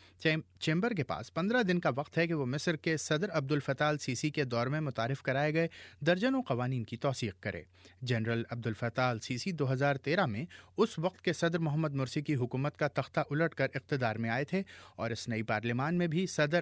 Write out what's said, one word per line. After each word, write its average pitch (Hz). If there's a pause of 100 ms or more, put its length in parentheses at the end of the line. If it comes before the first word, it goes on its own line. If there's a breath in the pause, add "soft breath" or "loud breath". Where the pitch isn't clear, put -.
(180 loud breath)
چیم-، 156
چیمبر 185
کے 170
پاس -
پندرہ 220
دن 180
کا 165
وقت -
ہے 170
کہ 165
وہ 143
مصر 151
کے 160
صدر 156
عبد 143
الفتاح 147
السیسی 147
کے 147
دور 120
میں 147
متعارف 135
کرائے 143
گئے 165 (320 loud breath)
درجنوں 208
قوانین 123
کی 117
توثیق 123
کرے۔ 87 (400 loud breath)
جنرل 117
عبد 120
الفتاح 120
السیسی 120
دو 147
ہزار 139
تیرہ 160
میں 113 (320 loud breath)
اس 220
وقت 180
کے 175
صدر 170
محمد 156
مرسی 135
کی 151
حکومت 127
کا 147
تختہ - (100)
الٹ 156
کر 135
اقتدار 127
میں 113
آئے 127
تھے 190 (340 loud breath)
اور 113
اس -
نئی 113
پارلیمان 117
میں 175
بھی 170
صدر 151